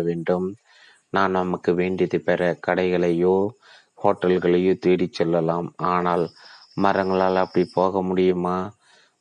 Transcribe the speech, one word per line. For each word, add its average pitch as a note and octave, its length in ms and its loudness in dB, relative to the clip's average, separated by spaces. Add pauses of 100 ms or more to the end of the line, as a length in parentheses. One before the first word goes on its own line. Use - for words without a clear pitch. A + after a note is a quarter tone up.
வேண்டும்? E2+ 440 -2 (680)
நாம் F#2+ 200 0
நமக்கு F2+ 400 -2
வேண்டியதை F2+ 460 -2
பெற F2 220 -2 (200)
கடைகளையோ F2+ 720 0 (640)
ஹோட்டல்களையோ F2+ 800 2
தேடிச் F2+ 380 0
செல்லலாம். E2 500 -2 (180)
ஆனால் F2 400 0 (500)
மரங்களால் F#2+ 640 2
அப்படி F#2 260 2 (100)
போக F#2+ 280 0
முடியுமா? F#2 560 0 (640)